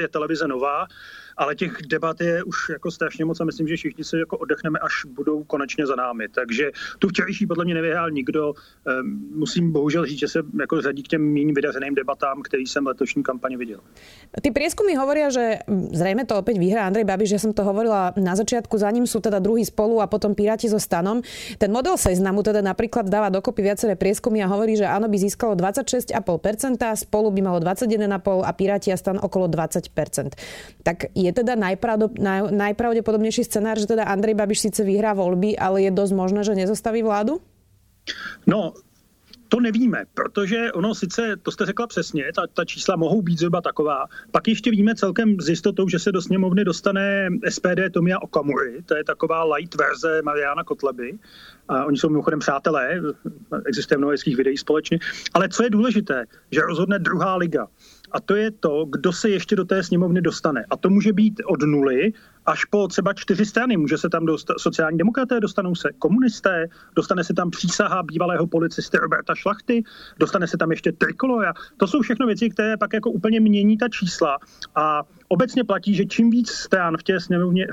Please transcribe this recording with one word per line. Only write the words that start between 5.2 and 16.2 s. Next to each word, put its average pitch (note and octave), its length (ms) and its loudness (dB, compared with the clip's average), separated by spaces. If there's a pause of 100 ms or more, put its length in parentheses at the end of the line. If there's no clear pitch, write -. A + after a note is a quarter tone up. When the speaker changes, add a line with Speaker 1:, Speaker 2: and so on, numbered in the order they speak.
Speaker 1:
konečně C#3 420 -4
za C3+ 80 0
námi. A#2+ 340 -4
Takže B2+ 420 -2 (280)
tu G3 100 2
včerejší F#3 380 -2
podle E3+ 180 -2
mě F3 100 0
nevyhrál E3 360 0
nikdo. D3 440 -2 (340)
Eh, C3 140 0 (320)
musím E3 380 0
bohužel D3+ 340 2
říct, C#3+ 120 -6
že C#3+ 100 -2
se E3 140 -2 (180)
jako C#3+ 220 -2
řadí C#3 200 -4
k - 60 -16
těm D#3 140 0
méně D3 300 2
vydařeným C#3 420 -2
debatám, C3+ 480 -4
který C3 240 -4
jsem C#3 180 -2
v - 20 -2
letošní C3 360 -2
kampani C3 340 -4
viděl. A#2 220 -10 (640)
Speaker 2:
Ty C#4+ 80 4
prieskumy D#4+ 480 2
hovoria, C#4+ 320 2
že, A#3 360 0
mm, F#3+ 280 -2
zrejme F#3+ 320 2